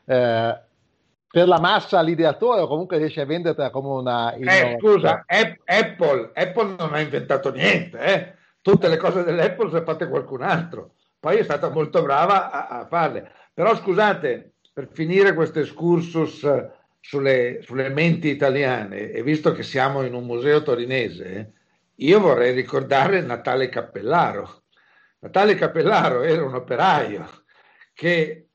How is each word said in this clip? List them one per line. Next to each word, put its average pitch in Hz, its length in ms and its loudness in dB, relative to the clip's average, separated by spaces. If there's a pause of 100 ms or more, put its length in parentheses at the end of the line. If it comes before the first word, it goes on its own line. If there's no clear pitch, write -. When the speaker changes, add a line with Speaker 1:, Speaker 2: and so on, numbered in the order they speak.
Speaker 1:
eh, 117 540 0 (760)
per 175 140 6
la 175 120 6
massa 185 420 2
l'ideatore 170 600 2
o 151 60 0
comunque 160 320 -2
riesce 156 220 -4
a 139 40 -4
vendertela 151 460 -2
come 139 160 -6
una 123 460 -2
Speaker 2:
Eh, - 40 -12
Speaker 1:
innovazione. 131 400 2
Speaker 2:
scusa, 165 480 4
App-, 185 400 -2
Apple, 156 680 0
Apple 190 460 -2
non 156 160 -6
ha 151 60 -2
inventato 139 520 -2
niente, 165 480 -2
eh. 175 340 -2 (280)
Tutte 190 260 4
le 165 100 2
cose 175 260 0
dell'Apple 170 480 0
sono 160 120 -2
fatte 160 240 -4
qualcun 135 360 -6
altro. 151 500 -4 (260)
Poi 175 180 0
è 220 60 2
stata 147 260 -2
molto 156 340 0
brava 170 480 2
a, 123 300 -8
a 117 40 -12
farle. 151 460 -4 (200)
Però 214 240 2
scusate, 175 840 -2 (140)
per 131 220 -12
finire 185 400 2
questo 156 260 -2
excursus, 160 840 -2
eh, 139 260 0 (300)
sulle, 127 640 0
sulle 131 260 -6
menti 156 400 0
italiane, 127 800 -2
e 113 140 -8
visto 156 300 0
che - 100 -8
siamo 135 400 -2
in 123 100 -6
un 123 120 -8
museo 131 360 0
torinese, 113 920 -4 (420)
io 175 240 4
vorrei 127 340 4
ricordare 135 680 0
Natale 131 480 -2
Cappellaro. 113 960 -4 (560)
Natale 196 340 2
Cappellaro 160 680 2
era 160 220 2
un 131 100 -6
operaio 123 760 0 (640)
che 160 640 -2